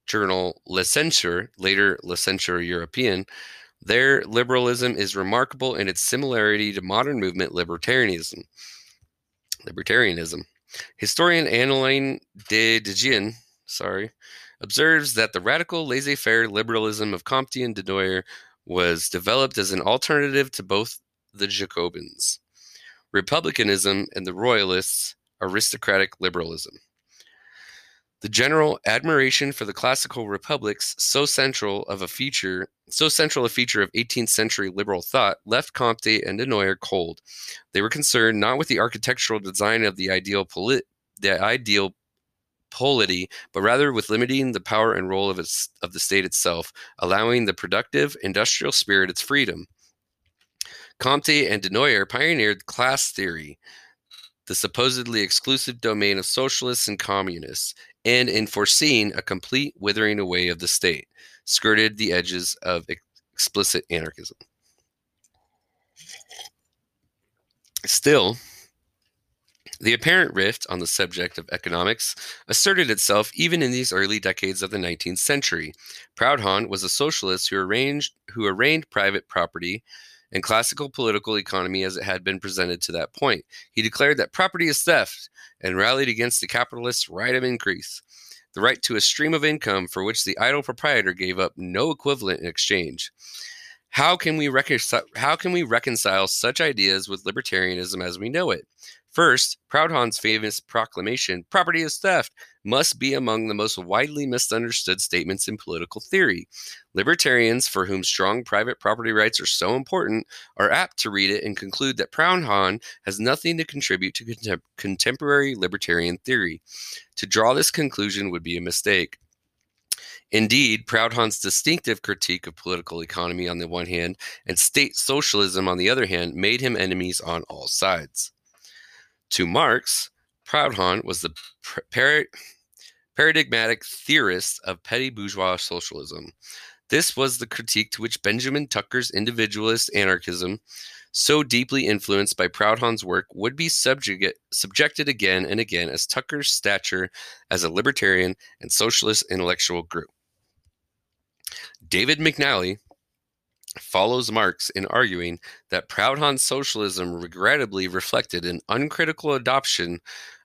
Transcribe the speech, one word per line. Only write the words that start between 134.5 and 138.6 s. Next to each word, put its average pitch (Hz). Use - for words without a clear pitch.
of 92
petty 127
bourgeois 95
socialism. 78
This 156
was 131
the 123
critique 113
to 107
which 113
Benjamin 131